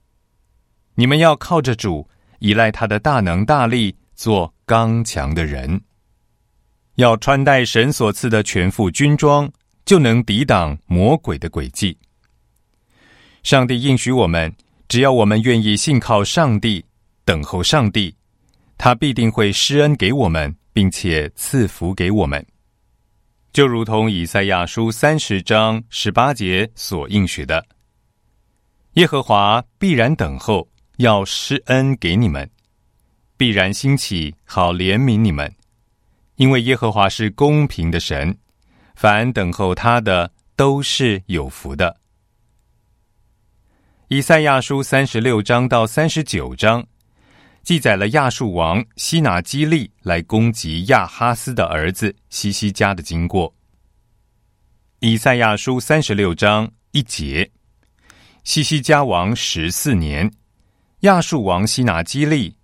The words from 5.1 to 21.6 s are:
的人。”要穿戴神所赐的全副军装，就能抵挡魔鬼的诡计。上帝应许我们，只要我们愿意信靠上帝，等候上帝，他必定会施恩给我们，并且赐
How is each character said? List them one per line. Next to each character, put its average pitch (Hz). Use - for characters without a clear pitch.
的 165
人。” 147
要 120
穿 139
戴 135
神 117
所 110
赐 -
的 110
全 95
副 101
军 147
装， 147
就 196
能 120
抵 110
挡 85
魔 98
鬼 82
的 80
诡 -
计。 -
上 131
帝 123
应 131
许 123
我 127
们， 82
只 120
要 135
我 120
们 110
愿 117
意 107
信 135
靠 107
上 120
帝， 101
等 165
候 92
上 113
帝， 98
他 123
必 139
定 113
会 107
施 -
恩 147
给 107
我 127
们， 78
并 98
且 78
赐 120